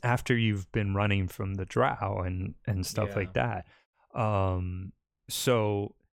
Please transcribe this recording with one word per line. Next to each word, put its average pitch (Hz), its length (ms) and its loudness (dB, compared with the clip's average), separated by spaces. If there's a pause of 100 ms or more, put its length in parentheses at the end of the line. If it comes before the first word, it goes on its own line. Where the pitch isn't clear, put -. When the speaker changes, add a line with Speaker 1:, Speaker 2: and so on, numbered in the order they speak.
Speaker 1:
after 123 340 2
you've 107 360 2
been 101 220 0
running 98 340 2
from 98 260 -6
the 98 100 -4
Drow 98 600 0
and, 90 300 -4 (120)
and 92 180 0
stuff 101 300 -2
like 98 220 -2
Speaker 2:
Yeah. 117 260 -2 (520)
Speaker 1:
that. - 60 -4
Um, 95 720 0 (360)
so 104 640 0 (200)